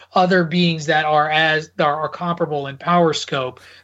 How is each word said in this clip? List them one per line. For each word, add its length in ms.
other 300
beings 420
that 200
are 240
as, 480
that 100
are 200
comparable 600
in 100
power 360
scope 460